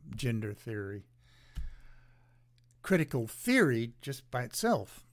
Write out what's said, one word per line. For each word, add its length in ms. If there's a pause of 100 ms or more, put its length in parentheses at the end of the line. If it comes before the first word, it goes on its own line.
(140)
gender 380
theory. 520 (1800)
Critical 440
theory, 760
just 300
by 120
itself 680